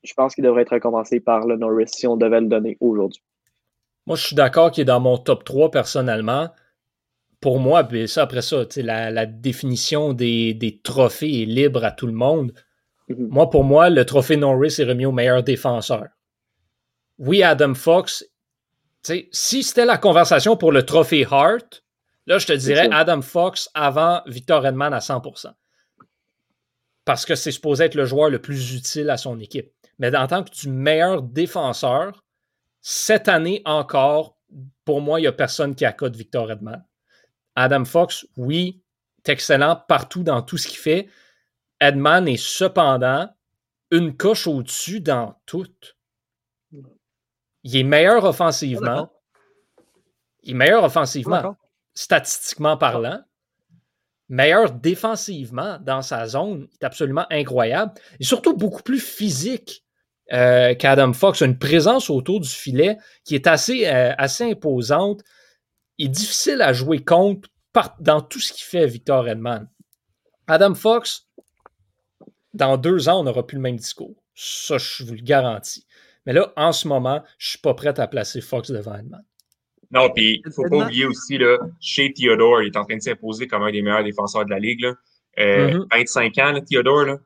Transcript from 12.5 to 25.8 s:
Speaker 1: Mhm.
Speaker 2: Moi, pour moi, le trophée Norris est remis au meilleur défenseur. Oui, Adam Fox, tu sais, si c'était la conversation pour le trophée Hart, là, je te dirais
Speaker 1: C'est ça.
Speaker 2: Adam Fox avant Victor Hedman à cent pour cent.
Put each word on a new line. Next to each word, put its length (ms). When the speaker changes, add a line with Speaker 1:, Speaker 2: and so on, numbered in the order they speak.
Speaker 1:
Mhm. 200
Speaker 2:
Moi, 200
pour 160
moi, 240
le 160
trophée 320
Norris 420
est 60
remis 220
au 60
meilleur 300
défenseur. 680
Oui, 240
Adam 300
Fox, 540
tu 120
sais, 180
si 300
c'était 240
la 100
conversation 640
pour 140
le 100
trophée 480
Hart, 520
là, 100
je 100
te 60
dirais 320
Speaker 1:
C'est 60
ça. 80
Speaker 2:
Adam 240
Fox 500
avant 540
Victor 400
Hedman 260
à 80
cent 220
pour 160
cent. 160